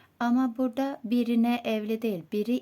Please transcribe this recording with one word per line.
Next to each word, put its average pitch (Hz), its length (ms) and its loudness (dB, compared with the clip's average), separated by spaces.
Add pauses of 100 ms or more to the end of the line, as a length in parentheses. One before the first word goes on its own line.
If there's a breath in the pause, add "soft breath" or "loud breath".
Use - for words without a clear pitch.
(200 loud breath)
ama 240 380 2
burada 269 460 -2
birine 240 600 2
evli 220 380 -2
değil, 202 300 -2
biri 214 300 0